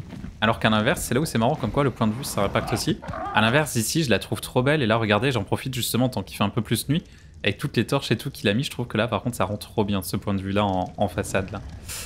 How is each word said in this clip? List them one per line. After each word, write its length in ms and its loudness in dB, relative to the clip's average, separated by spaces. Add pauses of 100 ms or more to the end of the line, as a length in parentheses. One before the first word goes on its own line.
(400)
Alors 180 4
qu'à 120 4
l'inverse, 300 2
c'est 140 -2
là 60 4
où 40 0
c'est 140 -2
marrant 160 4
comme 160 -2
quoi 140 2
le 80 2
point 160 2
de 40 0
vue 120 -4
ça 180 -2
impacte 300 0
aussi. 260 0 (340)
À 80 4
l'inverse, 360 4
ici, 260 0
je 80 0
la 80 6
trouve 220 -4
trop 200 0
belle 220 4
et 40 2
là, 100 4
regardez, 340 4
j'en 140 0
profite 280 -4
justement 360 0
tant 160 -4
qu'il 120 -16
fait 60 2
un 60 4
peu 120 -2
plus 280 -2
nuit. 160 0 (400)
Avec 140 2
toutes 180 -4
les 100 2
torches 240 0
et 60 2
tout 160 -6
qu'il 160 -2
a 60 4
mis, 100 0
je 80 -6
trouve 160 -6
que 100 -2
là, 80 2
par 160 -2
contre, 140 -4
ça 80 2
rend 120 -4
trop 280 -2
bien 180 0
ce 140 -4
point 180 -2
de 80 -2
vue-là 220 0
en, 320 0
en 100 0
façade, 460 -2
là. 80 -8 (460)